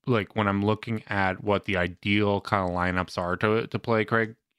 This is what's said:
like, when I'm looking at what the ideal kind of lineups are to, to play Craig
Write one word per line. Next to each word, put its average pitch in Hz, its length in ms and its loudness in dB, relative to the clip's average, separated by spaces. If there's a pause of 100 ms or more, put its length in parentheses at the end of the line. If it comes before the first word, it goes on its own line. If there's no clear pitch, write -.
like, 113 280 0
when 107 120 2
I'm 101 180 2
looking 107 420 -2
at 95 360 0
what 101 220 0
the 95 120 -2
ideal 101 640 0
kind 95 280 0
of 87 60 -4
lineups 90 420 -2
are 90 200 -2
to, 110 300 0
to - 120 -6
play 110 260 0
Craig 113 300 0 (240)